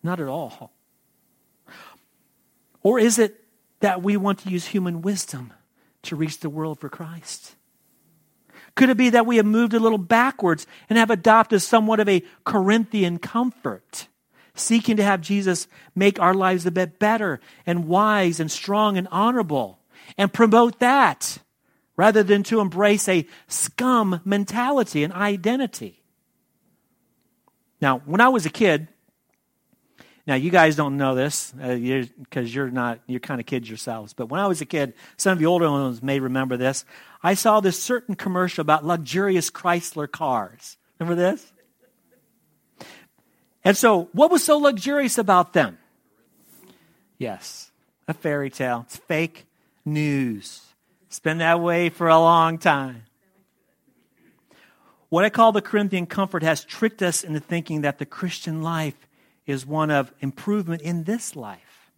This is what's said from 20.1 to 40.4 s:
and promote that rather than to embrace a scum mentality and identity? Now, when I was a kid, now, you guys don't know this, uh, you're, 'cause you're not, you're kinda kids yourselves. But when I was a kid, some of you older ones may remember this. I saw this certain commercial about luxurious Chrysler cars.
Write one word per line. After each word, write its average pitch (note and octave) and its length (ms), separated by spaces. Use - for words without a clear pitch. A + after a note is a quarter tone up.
and - 160
promote A#3 460
that B3 600
rather G#3 260
than G3+ 200
to A3+ 180
embrace G3+ 480
a F3+ 180
scum A3+ 760
mentality G3+ 800
and F3+ 100
identity? G3+ 880
Now, C3+ 240
when E3+ 160
I B3 80
was A3 160
a D#3 40
kid, D#3+ 380
now, C3+ 60
you D3 160
guys D#3+ 240
don't C#3+ 200
know C3+ 200
this, C3+ 440
uh, B2+ 120
you're, B2 340
'cause A#2+ 240
you're C3+ 160
not, A#2+ 380
you're B2 120
kinda B2 220
kids A#2+ 260
yourselves. A2 460
But A#2+ 140
when D3+ 120
I G3+ 60
was E3+ 160
a D3 40
kid, C#3+ 280
some G3 140
of F3 100
you D#3 60
older E3+ 200
ones C3 360
may C#3 160
remember C3 360
this. B2+ 300
I F3+ 100
saw G#3+ 280
this F#3 200
certain A#3+ 320
commercial F3+ 480
about D3+ 240
luxurious E3+ 640
Chrysler E3+ 600
cars. A#2+ 680